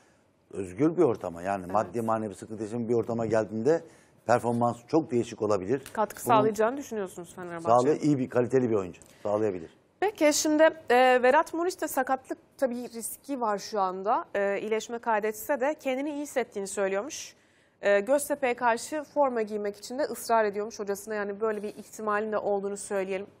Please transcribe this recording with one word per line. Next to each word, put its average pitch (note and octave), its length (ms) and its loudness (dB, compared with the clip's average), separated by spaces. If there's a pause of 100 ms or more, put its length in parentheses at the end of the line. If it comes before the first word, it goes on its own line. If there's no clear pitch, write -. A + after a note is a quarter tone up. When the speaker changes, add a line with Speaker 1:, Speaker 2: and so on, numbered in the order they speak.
(500)
Speaker 1:
özgür G2 460 -2
bir E3+ 60 4
ortama, F2+ 400 0
yani G2 220 -2
Speaker 2:
Evet. F2+ 100 -4
Speaker 1:
maddi A2 280 0
manevi A2 320 -2
sıkıntı G#2+ 300 -10
için A2+ 240 -4
bir A#2+ 60 2
ortama A2+ 320 0
geldiğinde A2 580 0 (420)
performans A#2 500 2 (120)
çok D3 220 2
değişik A#2 320 -2
olabilir. G#2 400 0 (100)
Speaker 2:
Katkı - 340 -4
Speaker 1:
Bunun A#3 100 6
Speaker 2:
sağlayacağını A3 400 2
düşünüyorsunuz G3+ 580 -8
Fenerbahçe'ye. E3+ 440 0
Speaker 1:
sağlay-, C3 280 4
iyi D3 120 4
bir, B2+ 120 -2
kaliteli B2 400 2
bir A2 40 2
oyuncu. F#2 260 -2 (220)
Sağlayabilir. G2+ 480 -2 (300)
Speaker 2:
Peki E4+ 320 2
şimdi, D4+ 300 2 (280)
e, B3+ 320 6
Berat D4 320 4
Muriç F4 260 -4
de D#4 80 -4
sakatlık C4 500 -2 (200)
tabii A#3+ 300 -4
riski A#3 520 -10
var G#3 180 0
şu G3+ 220 -4
anda. F#3+ 440 0 (100)
E, G3+ 260 0
iyileşme A3 380 -2
kaydetse A3 640 0
de C#4+ 140 0
kendini C#4 360 -4
iyi D4 120 -6
hissettiğini A#3 460 -4
söylüyormuş. G3 680 -4 (480)
E, G3+ 180 6
Göztepe'ye C4 540 0
karşı B3 500 0 (100)
forma C4 280 2
giymek G#3 340 -4
için B3 220 -10
de D4+ 40 0
ısrar A3+ 420 0
ediyormuş G#3 340 -4
hocasına. G3+ 360 -6
Yani G3+ 260 -6
böyle A3 220 -2
bir G#3 120 -8
ihtimalin G#3+ 580 -4
de G#3 60 0
olduğunu G3+ 380 -2
söyleyelim G3 500 -4 (140)